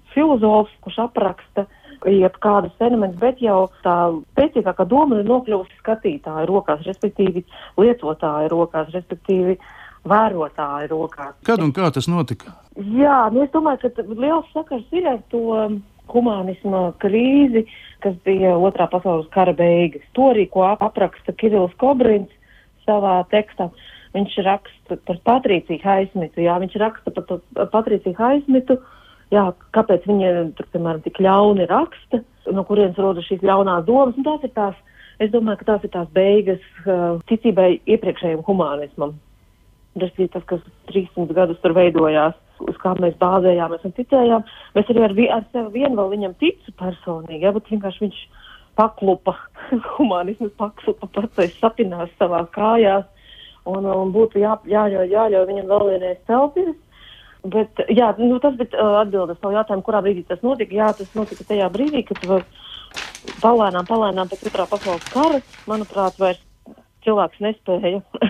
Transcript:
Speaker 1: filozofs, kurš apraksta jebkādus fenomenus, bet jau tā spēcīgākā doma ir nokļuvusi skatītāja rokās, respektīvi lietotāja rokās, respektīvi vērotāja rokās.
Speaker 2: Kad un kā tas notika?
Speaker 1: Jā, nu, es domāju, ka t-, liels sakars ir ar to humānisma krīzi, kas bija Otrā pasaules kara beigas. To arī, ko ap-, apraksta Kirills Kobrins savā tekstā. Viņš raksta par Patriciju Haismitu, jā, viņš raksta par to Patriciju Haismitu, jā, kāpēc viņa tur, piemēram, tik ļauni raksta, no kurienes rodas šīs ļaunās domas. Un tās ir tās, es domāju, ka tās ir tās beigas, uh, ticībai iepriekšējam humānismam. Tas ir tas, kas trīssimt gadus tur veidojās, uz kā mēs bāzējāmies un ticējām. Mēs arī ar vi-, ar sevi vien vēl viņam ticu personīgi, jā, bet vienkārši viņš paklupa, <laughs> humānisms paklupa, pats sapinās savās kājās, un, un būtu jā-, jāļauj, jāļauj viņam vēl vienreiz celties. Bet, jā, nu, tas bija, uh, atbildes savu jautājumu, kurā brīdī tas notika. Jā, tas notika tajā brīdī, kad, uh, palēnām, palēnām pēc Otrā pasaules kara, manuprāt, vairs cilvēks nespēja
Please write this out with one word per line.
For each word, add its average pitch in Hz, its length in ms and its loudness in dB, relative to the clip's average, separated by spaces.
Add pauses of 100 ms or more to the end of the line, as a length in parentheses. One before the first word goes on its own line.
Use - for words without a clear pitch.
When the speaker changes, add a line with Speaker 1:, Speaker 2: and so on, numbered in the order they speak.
Speaker 1:
filozofs, 214 680 4
kurš - 240 -8
apraksta 196 640 -4 (340)
jebkādus 190 720 2
fenomenus, 220 420 0
bet 247 240 0
jau 190 360 2
tā 175 180 0 (300)
spēcīgākā 202 600 0
doma 254 320 2
ir 202 80 0
nokļuvusi 214 540 -2
skatītāja 165 640 -4
rokās, 170 400 -2
respektīvi 190 560 -2 (320)
lietotāja 160 800 0
rokās, 165 420 -2
respektīvi 185 640 -2 (460)
vērotāja 156 880 -2
rokās. 160 480 -8
Speaker 2:
Kad 220 240 0
un 143 100 0
kā 180 160 0
tas 135 180 -4
notika? 165 460 -4 (200)
Speaker 1:
Jā, 240 560 2
nu, 254 160 2
es 277 80 -6
domāju, 311 320 0
ka 240 60 -2
t-, 226 160 -10
liels 285 420 -2
sakars 294 400 -8
ir 349 180 -2
ar 247 200 -2
to 233 140 -4 (640)
humānisma 190 920 -2
krīzi, 233 680 2 (320)
kas 190 220 -4
bija 190 360 2
Otrā 180 320 2
pasaules 175 440 -2
kara 180 240 2
beigas. 170 540 2
To 262 220 4
arī, 208 160 4
ko 185 200 2
ap-, 202 160 0
apraksta 196 500 -2
Kirills 202 420 0
Kobrins 240 560 2 (560)
savā 196 400 2
tekstā. 208 440 -2 (400)
Viņš 196 280 -4
raksta 190 600 -4
par 175 200 -8
Patriciju 196 640 0
Haismitu, 196 600 -2
jā, 170 120 2
viņš 185 220 -6
raksta 220 340 -4
par 190 160 -8
to 175 120 -6 (280)
Patriciju 202 480 -2
Haismitu, 262 640 2 (540)
jā, 196 180 4 (220)
kāpēc 202 360 2
viņa 196 260 2 (180)
tur, - 200 -12
piemēram, 165 320 -4
tik - 160 -8
ļauni 196 480 4
raksta, 240 540 -2 (220)
no 196 200 -4
kurienes 202 380 0
rodas 180 260 0
šīs 190 160 -4
ļaunās 190 400 2
domas. 240 320 2
Un 269 120 -4
tās 302 180 -4
ir - 100 -8
tās, 202 220 -4 (380)
es 214 180 -2
domāju, 220 300 0
ka 220 80 0
tās 208 160 -2
ir - 40 -12
tās 175 200 -6
beigas, 190 520 2 (200)
uh, 175 400 0
ticībai 190 580 2
iepriekšējam 175 640 -2
humānismam. 147 720 -4 (800)
Tas 180 240 -4
ir 185 80 0
tas, 180 160 -8
kas 175 200 -6 (240)
trīssimt 180 440 -4
gadus 170 300 0
tur 175 100 2
veidojās, 160 640 4 (220)
uz - 220 -8
kā 185 180 -2
mēs 175 180 0
bāzējāmies 180 720 2
un 180 80 -10
ticējām. 240 480 2 (320)
Mēs 208 160 0
arī 226 140 4
ar 196 100 0
vi-, 240 160 2
ar 220 220 -4
sevi 233 280 -6
vien 269 140 0
vēl 196 160 0
viņam 202 300 -6
ticu 302 340 -4
personīgi, 170 720 -10
jā, 202 100 2
bet 214 160 -8
vienkārši 202 320 -6
viņš 196 140 -6 (560)
paklupa, 196 640 -2 (280)
<laughs> - 300 -6
humānisms 202 640 -4
paklupa, 208 500 -8
pats 202 540 -4
sapinās 180 580 -2
savās 175 320 -2
kājās, 208 560 2 (560)
un, 196 240 -6
un 190 240 -2
būtu 208 320 2
jā-, 214 240 0
jāļauj, 196 480 0
jāļauj 208 320 2
viņam 196 240 -4
vēl 208 160 2
vienreiz 185 400 -2
celties. 294 480 0 (680)
Bet, 214 440 -4
jā, 233 280 4
nu, 240 260 2
tas 285 160 2
bija, 233 180 -6
uh, 208 240 2
atbildes 190 400 -2
savu 202 160 -4
jautājumu, 208 300 -2
kurā 214 180 0
brīdī 185 240 -2
tas 180 160 -6
notika. 233 320 -2
Jā, 214 160 2
tas 196 220 -10
notika 214 320 -8
tajā 202 260 0
brīdī, 269 320 -2
kad, - 220 -10
uh, - 760 -6 (360)
palēnām, 208 480 2
palēnām 196 400 -2
pēc 196 220 -10
Otrā 190 180 -4
pasaules 185 400 -6
kara, 285 360 0 (200)
manuprāt, 202 560 -4
vairs 185 220 0 (640)
cilvēks 202 420 -2
nespēja 190 560 -4 (280)